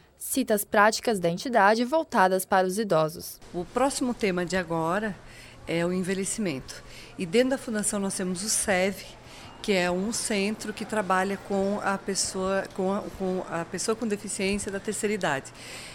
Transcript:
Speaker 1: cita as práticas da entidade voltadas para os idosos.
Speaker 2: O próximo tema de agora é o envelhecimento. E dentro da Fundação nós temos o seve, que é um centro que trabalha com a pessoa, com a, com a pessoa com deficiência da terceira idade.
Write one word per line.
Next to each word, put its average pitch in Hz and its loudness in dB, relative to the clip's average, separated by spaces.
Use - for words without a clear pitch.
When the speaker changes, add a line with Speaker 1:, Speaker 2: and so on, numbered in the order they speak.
Speaker 1:
cita - 0
as 208 2
práticas 220 4
da 175 2
entidade 220 4
voltadas 220 4
para 185 4
os 185 -2
idosos. 175 0
Speaker 2:
O 175 -4
próximo 247 0
tema 180 0
de 180 -2
agora 170 0
é 165 0
o 180 0
envelhecimento. 185 -4
E 185 -4
dentro 233 4
da 269 0
Fundação 208 -2
nós 196 -2
temos 185 -4
o 220 -6
seve, 190 0
que - 0
é 180 4
um 190 0
centro 214 -2
que 214 -8
trabalha 196 0
com 196 0
a 196 0
pessoa, 190 -2
com 190 0
a, 208 -2
com 185 -2
a 170 -4
pessoa 190 -2
com 233 -4
deficiência 202 -2
da 196 -4
terceira 208 -2
idade. 160 -2